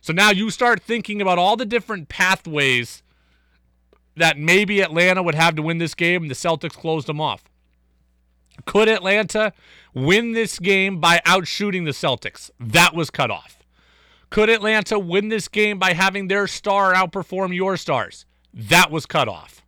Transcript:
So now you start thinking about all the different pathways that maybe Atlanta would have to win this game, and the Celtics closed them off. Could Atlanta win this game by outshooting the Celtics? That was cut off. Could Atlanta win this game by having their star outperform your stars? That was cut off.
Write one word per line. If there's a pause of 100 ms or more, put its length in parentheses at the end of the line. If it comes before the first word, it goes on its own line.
So
now
you
start
thinking
about
all
the
different
pathways (1120)
that
maybe
Atlanta
would
have
to
win
this
game,
and
the
Celtics
closed
them
off. (1200)
Could
Atlanta (400)
win
this
game
by
outshooting
the
Celtics?
That
was
cut
off. (640)
Could
Atlanta
win
this
game
by
having
their
star
outperform
your
stars? (300)
That
was
cut
off.